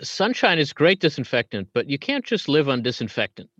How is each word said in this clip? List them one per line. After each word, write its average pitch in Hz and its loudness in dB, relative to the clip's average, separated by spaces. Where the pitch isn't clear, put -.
sunshine 202 2
is 147 0
great 180 4
disinfectant, 120 -2
but 120 0
you 139 -2
can't 277 -4
just - -4
live 147 4
on 127 0
disinfectant, 113 -4